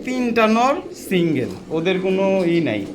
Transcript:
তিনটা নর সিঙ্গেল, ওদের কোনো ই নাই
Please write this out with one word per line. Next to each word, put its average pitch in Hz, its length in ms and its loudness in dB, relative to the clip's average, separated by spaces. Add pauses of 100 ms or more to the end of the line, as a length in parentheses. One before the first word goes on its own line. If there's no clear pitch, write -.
তিনটা 240 420 0
নর 240 280 2 (340)
সিঙ্গেল, 156 400 0 (200)
ওদের 165 300 0
কোনো 190 460 2
ই 170 160 2
নাই 107 340 -2